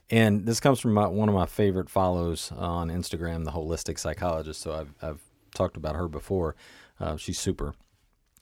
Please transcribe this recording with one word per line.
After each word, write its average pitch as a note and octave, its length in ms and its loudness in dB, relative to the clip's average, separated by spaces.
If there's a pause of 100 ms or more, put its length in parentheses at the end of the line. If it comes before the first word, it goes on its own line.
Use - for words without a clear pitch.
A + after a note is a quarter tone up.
(100)
And G#2+ 340 6
this A2+ 160 0
comes C#3 200 4
from A#2 120 2
my, G#2 140 6
one G#2 220 2
of G#2 60 4
my F2+ 120 4
favorite F#2+ 420 0
follows F2+ 680 0
on E2+ 360 -2
Instagram, E2+ 540 -4
The D2+ 80 -4
Holistic D#2+ 460 -4
Psychologist. D#2+ 640 -4
So D#2+ 120 -6
I've, D2+ 280 -8
I've D#2 220 -8 (320)
talked F2+ 220 0
about D2+ 200 -4
her F2 120 -2
before. D#2+ 480 -2 (440)
Uh, D#2+ 160 -4
she's - 220 -6
super. D2 360 -2 (680)